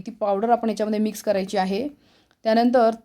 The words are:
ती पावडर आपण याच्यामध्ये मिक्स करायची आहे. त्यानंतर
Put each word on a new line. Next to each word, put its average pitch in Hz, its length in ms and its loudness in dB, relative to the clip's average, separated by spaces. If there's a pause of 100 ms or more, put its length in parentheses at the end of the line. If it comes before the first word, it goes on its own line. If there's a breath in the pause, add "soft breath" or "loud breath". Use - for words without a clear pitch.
ती 220 60 -14
पावडर 202 380 0
आपण 233 200 2
याच्यामध्ये 214 300 -2
मिक्स 214 240 -4
करायची 196 340 -2
आहे. 196 300 -2 (580 soft breath)
त्यानंतर 233 480 4 (100)